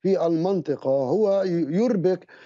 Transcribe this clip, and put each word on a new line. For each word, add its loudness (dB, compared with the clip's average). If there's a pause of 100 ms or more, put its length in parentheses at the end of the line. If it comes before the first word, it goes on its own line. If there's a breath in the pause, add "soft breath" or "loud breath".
في 2
المنطقة -2
هو 2
ي-، -2
يربك، 0 (200 loud breath)